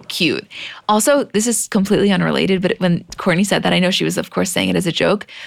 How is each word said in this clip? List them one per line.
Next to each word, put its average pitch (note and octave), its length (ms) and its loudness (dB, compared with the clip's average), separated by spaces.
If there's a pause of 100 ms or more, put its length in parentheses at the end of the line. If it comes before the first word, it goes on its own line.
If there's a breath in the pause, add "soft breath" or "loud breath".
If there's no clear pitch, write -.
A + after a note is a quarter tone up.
cute. B2+ 380 -2 (420 loud breath)
Also, B3 360 4
this G#3+ 220 -2
is - 220 -2
completely G3 440 2
unrelated, E3+ 480 0
but F3+ 180 0
when F3 260 0 (120)
Kourtney F#3 300 0
said F3 160 0
that, F3+ 100 0
I F3 60 2
know F3+ 120 2
she F3+ 140 -2
was, E3 140 -2
of - 120 -6
course, F#3 200 -2
saying - 180 -2
it - 80 0
as F3 100 0
a D#3+ 60 0
joke, F3 340 0 (200 loud breath)